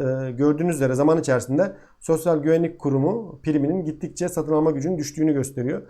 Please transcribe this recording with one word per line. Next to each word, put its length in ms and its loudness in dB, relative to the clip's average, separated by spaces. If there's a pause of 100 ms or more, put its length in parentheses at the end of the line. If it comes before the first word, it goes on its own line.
(280)
e, 40 -6
gördüğünüz 440 0
üzere 180 0
zaman 260 4
içerisinde 560 0 (240)
Sosyal 380 0
Güvenlik 420 2
Kurumu 640 -2
priminin 420 0
gittikçe 440 -6
satın 240 -2
alma 180 4
gücünün 260 -2
düştüğünü 360 0
gösteriyor. 560 -4